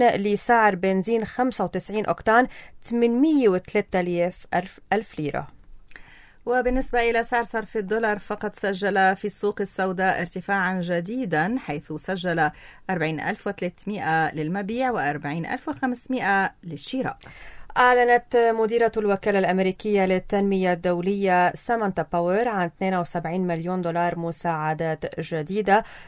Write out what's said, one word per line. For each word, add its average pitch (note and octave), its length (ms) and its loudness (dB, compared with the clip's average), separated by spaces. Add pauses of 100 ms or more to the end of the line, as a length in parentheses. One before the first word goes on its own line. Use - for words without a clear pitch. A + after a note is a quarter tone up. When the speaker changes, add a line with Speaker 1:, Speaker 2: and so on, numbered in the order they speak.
(160)
Speaker 1:
لسعر G#3 580 4
بنزين F#3+ 500 0
خمسة B3 400 -2
وتسعين F#3+ 420 -4
أوكتان A3+ 400 4 (380)
ثمانمية A#3+ 640 4
وثلاثة F3+ 840 0 (220)
ألف، F3+ 260 -4 (120)
ألف A3+ 260 -4
ليرة. C#3+ 300 -4 (960)
Speaker 2:
وبالنسبة B3 640 2
إلى A#3 140 2
سعر A#3 180 0
صرف A3 340 -6
الدولار، G#3+ 420 0
فقد G#3 380 -8
سجل G3 600 2
في - 80 -8
السوق G3+ 360 -4
السوداء F#3+ 600 -2
ارتفاعاً F#3 600 -2
جديداً، F3+ 760 -2
حيث D3+ 340 -8
سجل F3 580 -2 (400)
أربعين D#3 300 -2
ألف - 260 -6
وثلاثمائة F3 880 -4
للمبيع G3+ 560 -2
وأربعين D3 560 -4
ألف - 220 -8
وخمسمائة A#3+ 840 -2 (100)
للشراء. F3+ 520 -6 (600)
Speaker 1:
أعلنت A#3+ 840 6
مديرة A3+ 380 2
الوكالة G3+ 420 2
الأمريكية F#3+ 680 2
للتنمية F#3+ 680 2
الدولية F3+ 840 2
سامانتا G3+ 580 -2
باور F#3 360 2
عن G3 180 0
اثنين F#3+ 280 -2
وسبعين F3 520 -2
مليون F3 360 -2
دولار E3+ 360 -2
مساعدات D#3+ 1000 -4
جديدة F#3+ 640 0 (240)